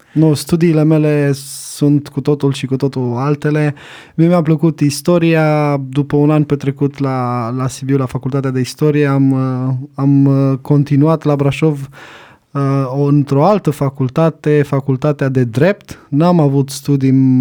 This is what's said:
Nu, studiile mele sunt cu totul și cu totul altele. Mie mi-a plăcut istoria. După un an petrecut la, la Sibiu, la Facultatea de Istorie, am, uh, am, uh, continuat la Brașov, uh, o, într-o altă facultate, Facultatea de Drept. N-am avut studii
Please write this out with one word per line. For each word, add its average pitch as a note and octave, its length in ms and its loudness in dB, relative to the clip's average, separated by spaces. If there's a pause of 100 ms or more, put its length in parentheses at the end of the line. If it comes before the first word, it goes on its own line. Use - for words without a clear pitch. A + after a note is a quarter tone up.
(120)
Nu, D#3 220 2
studiile D#3+ 500 0
mele D3+ 480 2 (440)
sunt D3 320 0
cu - 120 -8
totul C#3+ 320 0
și C3+ 140 -8
cu C3 100 -4
totul C3 400 -4
altele. D3 580 -2 (400)
Mie D#3+ 140 2
mi-a F3 140 2
plăcut D#3 380 0
istoria. D3+ 960 0 (120)
După C#3 280 -2
un D3 140 4
an D3+ 140 2
petrecut C#3 540 -4
la, B2 520 -4
la C3 180 -4
Sibiu, C3+ 280 -2
la C3 100 -2
Facultatea C3+ 440 -4
de C3 100 -2
Istorie, D3 460 0
am, C#3 240 2
uh, C3 440 -2 (200)
am, C#3 300 2
uh, C3+ 360 2
continuat D3 640 2
la D3 120 0
Brașov, C#3 520 -2 (640)
uh, C#3+ 80 -4 (240)
o, C3+ 160 -4
într-o C#3+ 420 2
altă F#3+ 260 2
facultate, D3+ 920 0
Facultatea C#3 680 -2
de C3 160 0
Drept. C3+ 540 -2 (100)
N-am E3 320 2
avut C#3 300 0
studii C3+ 420 0 (280)